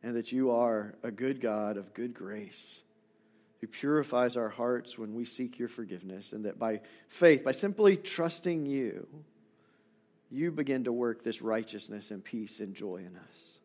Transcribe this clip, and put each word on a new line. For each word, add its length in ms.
and 120
that 160
you 200
are 520
a 80
good 300
God 360
of 160
good 200
grace 680
who 80
purifies 720
our 120
hearts 480
when 180
we 100
seek 340
your 80
forgiveness, 680
and 120
that 140
by 200
faith, 340
by 80
simply 460
trusting 680
you, 420
you 220
begin 340
to 80
work 300
this 180
righteousness 720
and 120
peace 360
and 160
joy 220
in 180
us. 500